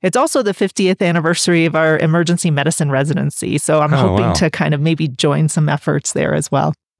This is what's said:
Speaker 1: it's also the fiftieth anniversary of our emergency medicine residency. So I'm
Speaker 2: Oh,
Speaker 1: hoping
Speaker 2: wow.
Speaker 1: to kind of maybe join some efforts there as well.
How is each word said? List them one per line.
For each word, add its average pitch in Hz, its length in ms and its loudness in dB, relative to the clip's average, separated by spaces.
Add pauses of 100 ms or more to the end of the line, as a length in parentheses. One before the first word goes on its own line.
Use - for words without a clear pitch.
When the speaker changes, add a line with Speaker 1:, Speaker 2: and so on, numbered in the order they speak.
Speaker 1:
it's 185 120 0
also 277 280 2
the 202 100 -2
fiftieth 185 480 0
anniversary 170 640 2
of 156 100 0
our 156 220 2
emergency 170 540 2
medicine 147 400 0
residency. 139 680 -2
So 151 240 0
I'm 151 140 0
Speaker 2:
Oh, - 20 0
Speaker 1:
hoping 107 300 2
Speaker 2:
wow. 175 60 0
Speaker 1:
to 165 180 0
kind 151 240 -2
of 143 40 -4
maybe 160 280 -2
join 147 420 0
some 151 200 0
efforts 147 440 -2
there 151 220 -2
as 151 160 -4
well. 143 200 0 (280)